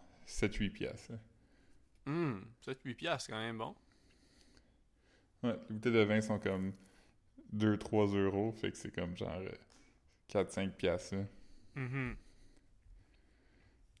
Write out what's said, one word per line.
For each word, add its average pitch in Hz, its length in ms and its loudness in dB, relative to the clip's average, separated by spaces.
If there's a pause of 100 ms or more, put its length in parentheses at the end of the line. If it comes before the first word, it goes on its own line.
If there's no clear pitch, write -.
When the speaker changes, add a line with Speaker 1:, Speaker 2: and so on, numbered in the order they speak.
(260)
Speaker 1:
sept, - 300 0
huit 104 160 0
piastres, - 420 -8
là. 110 60 -8 (920)
Speaker 2:
Hmm, 147 300 0 (200)
sept, - 220 -8
huit 120 120 -6
piastres, 160 320 -2
c'est - 40 -8
quand 110 80 -4
même 113 200 -4
bon. 139 160 -6 (1700)
Speaker 1:
Ouais, 120 120 2 (140)
les 110 60 -6
bouteilles 113 180 2
de 113 60 8
vin 107 220 6
sont 107 180 0
comme 95 340 0 (800)
deux, 104 260 6
trois 107 300 4
euros, 98 440 4
fait - 200 -2
que - 60 -8
c'est - 140 -10
comme, 90 260 -4
genre, 90 200 -4
euh, - 140 -6 (760)
quatre, 95 240 2
cinq 95 240 0
piastres, 90 400 2
là. 98 80 0 (520)
Speaker 2:
Mhm. 131 400 -4 (1900)